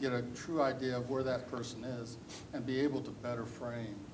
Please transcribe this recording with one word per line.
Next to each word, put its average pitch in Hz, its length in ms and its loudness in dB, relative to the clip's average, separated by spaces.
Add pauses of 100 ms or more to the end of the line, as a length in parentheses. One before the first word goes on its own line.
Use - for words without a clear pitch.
get 131 120 4
a 120 100 2 (120)
true 160 280 2
idea 131 340 4
of 123 140 0
where 135 100 4
that 127 260 2
person 117 360 -4
is 117 340 -4 (360)
and 123 120 -2
be 131 140 2
able 139 220 4
to 120 100 -6
better 117 340 -2
frame 117 500 -4 (180)